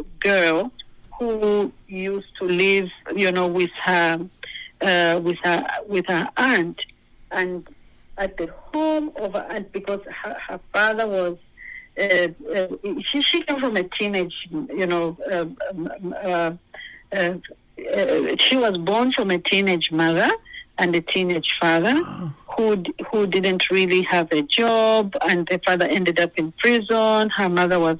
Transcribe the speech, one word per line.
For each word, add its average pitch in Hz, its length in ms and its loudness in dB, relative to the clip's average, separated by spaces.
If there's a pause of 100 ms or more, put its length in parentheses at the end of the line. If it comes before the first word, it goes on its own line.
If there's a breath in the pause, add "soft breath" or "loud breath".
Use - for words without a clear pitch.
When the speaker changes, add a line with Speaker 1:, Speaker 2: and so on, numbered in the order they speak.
(200)
Speaker 1:
girl 185 520 2 (460)
who 208 540 0 (160)
used 196 520 -6
to 190 60 -4
live, 185 440 2 (260)
you 190 160 2
know, 180 160 0
with 175 240 0 (120)
her, 170 360 2 (600 loud breath)
uh, 175 420 4
with 170 200 0
her, 175 240 0 (200)
with 190 200 -2
her 180 200 -2 (100)
aunt, 202 480 0 (460)
and 180 360 -4 (500)
at 190 200 -6
the 165 100 -4
home 311 680 -2
of 202 160 -4
her 202 160 -6
aunt, 208 220 -8
because 202 340 -6
her, - 300 -12 (120)
her 185 120 -10 (140)
father 214 320 2
was, 185 320 -2 (600 loud breath)
uh, 185 280 2 (280)
uh, 185 120 0 (360)
she, 285 180 -2
she 330 220 2
came 285 160 -2
from 254 160 0
a 185 80 2
teenage, 185 680 -4
you 156 360 -4
know, 170 300 0 (140)
uh, 170 140 0 (240)
um, 180 440 -8 (100)
uh, 170 280 -2 (600 loud breath)
uh, 185 220 0 (600)
uh, - 420 0
she - 180 4
was 226 220 2
born 214 340 2
from 220 180 0
a 180 80 2
teenage 190 540 0
mother 165 380 2 (500 loud breath)
and 175 160 2
a 165 60 2
teenage 180 580 -2
father 170 360 4
Speaker 2:
Oh. 185 380 -4 (220)
Speaker 1:
who 220 220 4
d-, 175 160 -6 (180)
who 208 140 2
didn't 185 460 2
really 185 320 4
have 175 280 0
a 151 120 2
job, 220 720 4 (120)
and 175 200 2
the 185 180 -2
father 180 200 4
ended 175 340 2
up 170 180 0
in 160 160 -4
prison. 220 760 2
Her 202 200 0
mother 175 300 4
was 165 200 2